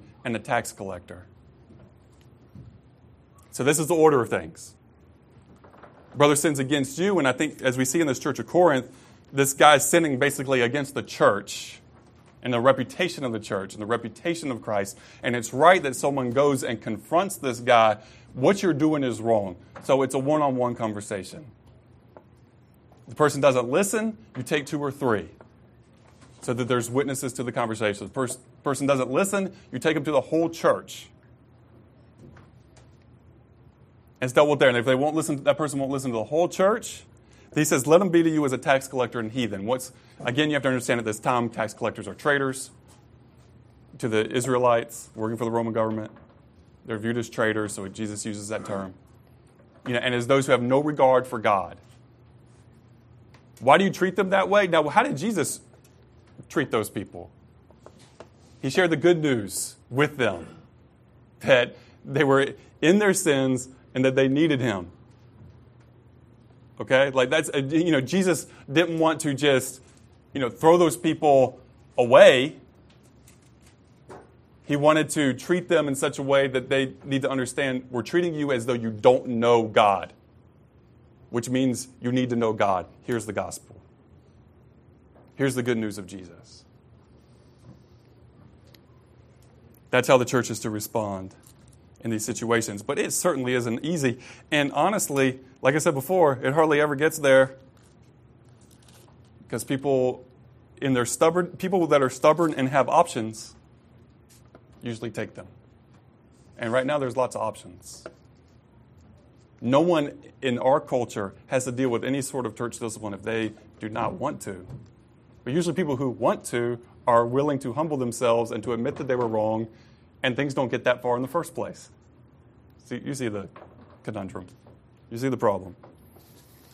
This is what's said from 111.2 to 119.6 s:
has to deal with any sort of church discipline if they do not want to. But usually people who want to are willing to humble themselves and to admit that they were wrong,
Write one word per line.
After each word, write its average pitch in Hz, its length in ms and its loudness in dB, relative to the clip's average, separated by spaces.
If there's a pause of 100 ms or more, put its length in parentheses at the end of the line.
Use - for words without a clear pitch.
has 127 180 -2
to 127 60 -6
deal 127 180 -2
with 117 140 -2
any 131 200 -4
sort 127 240 -8
of 107 80 -10
church 120 240 -8
discipline 107 340 -10
if 98 80 -14
they 110 320 -4 (260)
do 110 100 -10
not 110 240 -6
want - 280 -8
to. 90 240 -14 (760)
But 123 100 -8
usually 165 220 -2
people 147 220 -2
who 135 120 -4
want 127 360 -2
to 120 340 -4 (260)
are 120 220 4
willing 139 320 0
to 123 140 -8
humble 151 240 -4
themselves 117 520 0
and 113 140 -8
to 123 100 -4
admit 117 220 -4
that 143 120 -10
they 127 80 0
were 123 120 -2
wrong, 110 400 -2 (560)